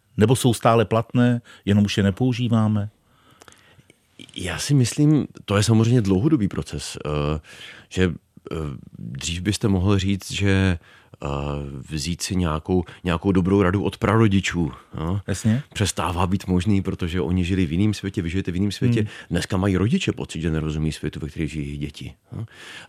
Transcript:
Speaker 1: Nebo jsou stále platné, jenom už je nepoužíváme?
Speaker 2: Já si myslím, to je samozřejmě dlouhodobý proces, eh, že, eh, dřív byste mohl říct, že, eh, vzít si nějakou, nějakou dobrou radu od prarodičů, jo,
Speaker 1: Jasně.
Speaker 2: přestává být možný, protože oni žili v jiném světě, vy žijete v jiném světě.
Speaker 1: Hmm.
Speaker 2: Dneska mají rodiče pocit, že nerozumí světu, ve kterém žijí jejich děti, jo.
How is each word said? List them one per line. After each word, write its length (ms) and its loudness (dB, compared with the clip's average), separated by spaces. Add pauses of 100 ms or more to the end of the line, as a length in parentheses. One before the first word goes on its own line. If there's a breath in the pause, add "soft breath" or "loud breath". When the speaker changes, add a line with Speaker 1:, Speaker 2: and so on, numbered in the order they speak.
(160)
Speaker 1:
Nebo 200 4
jsou 180 2
stále 300 4
platné, 560 2 (240 loud breath)
jenom 200 4
už 120 0
je 60 4
nepoužíváme? 880 0 (1500 soft breath)
Speaker 2:
Já 220 -6
si 160 0
myslím, 520 4 (180)
to 120 0
je 60 6
samozřejmě 380 4
dlouhodobý 480 2
proces, 580 -8
eh, 340 -2 (480 loud breath)
že, 240 2 (400)
eh, 20 -6 (440)
dřív 420 -8
byste 280 -2
mohl 300 2
říct, 340 -2
že, 460 2 (440 soft breath)
eh, 40 -6 (640)
vzít 320 -4
si 140 -4
nějakou, 480 0 (200 loud breath)
nějakou 280 2
dobrou 300 4
radu 200 2
od 160 -4
prarodičů, 760 2 (260)
jo, 280 -4
Speaker 1:
Jasně. 360 -2 (120)
Speaker 2:
přestává 520 -2
být 200 -2
možný, 360 2
protože 380 -4
oni 240 0
žili 220 0
v 60 -6
jiném 220 0
světě, 280 -6
vy 80 -4
žijete 200 -4
v 40 -8
jiném 180 -2
světě. 280 0
Speaker 1:
Hmm. 80 -2 (220 loud breath)
Speaker 2:
Dneska 260 -2
mají 200 2
rodiče 360 0
pocit, 280 -10
že 100 -2
nerozumí 420 -2
světu, 280 -8
ve 80 -8
kterém 200 -6
žijí 180 -8
jejich 140 -10
děti, 340 -10 (220)
jo. 80 -8 (440 loud breath)